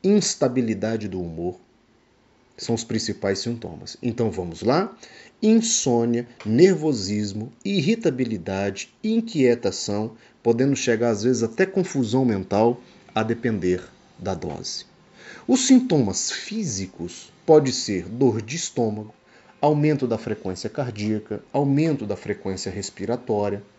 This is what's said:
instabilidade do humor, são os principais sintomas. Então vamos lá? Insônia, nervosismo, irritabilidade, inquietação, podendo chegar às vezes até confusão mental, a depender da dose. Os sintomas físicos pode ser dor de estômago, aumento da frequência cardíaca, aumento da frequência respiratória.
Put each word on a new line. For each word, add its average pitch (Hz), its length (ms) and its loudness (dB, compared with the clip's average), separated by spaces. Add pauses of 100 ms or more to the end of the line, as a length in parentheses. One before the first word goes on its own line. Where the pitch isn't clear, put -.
instabilidade 113 1040 0
do 92 140 -6
humor, 85 380 -6 (960)
são - 180 -2
os 113 80 -6
principais 101 560 -2
sintomas. 113 640 -10
Então 117 260 0
vamos 87 320 -8
lá? 151 340 0 (460)
Insônia, 120 840 2 (180)
nervosismo, 110 1040 2 (120)
irritabilidade, 123 1300 -2 (100)
inquietação, 120 1120 0 (280)
podendo 127 320 2
chegar 120 360 0
às 104 120 -2
vezes 120 200 2
até 113 220 0
confusão 135 600 0
mental, 110 560 2 (340)
a 110 80 2
depender 107 580 0 (380)
da 95 160 -4
dose. - 500 -10 (640)
Os 254 180 2
sintomas 175 640 4
físicos 98 1000 -8 (120)
pode 147 260 6
ser 92 360 -4
dor 113 340 2
de 110 140 -10
estômago, 107 580 -4 (460)
aumento 147 460 2
da 113 120 0
frequência 107 520 -6
cardíaca, 107 840 -4
aumento 143 540 0
da 104 100 -4
frequência 95 560 -6
respiratória. 101 920 -4 (160)